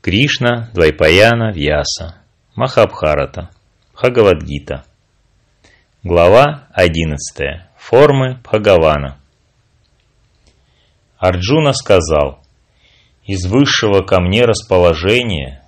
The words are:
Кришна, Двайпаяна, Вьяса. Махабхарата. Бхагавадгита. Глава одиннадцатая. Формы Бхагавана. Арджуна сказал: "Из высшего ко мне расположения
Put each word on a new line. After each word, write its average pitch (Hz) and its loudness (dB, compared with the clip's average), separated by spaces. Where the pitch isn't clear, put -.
Кришна, 120 -2
Двайпаяна, 98 2
Вьяса. 76 -6
Махабхарата. 87 -2
Бхагавадгита. 82 -2
Глава 98 2
одиннадцатая. 80 -4
Формы 131 2
Бхагавана. 78 0
Арджуна 113 0
сказал: 78 0
"Из 92 -6
высшего 104 0
ко 92 0
мне 101 0
расположения 87 -2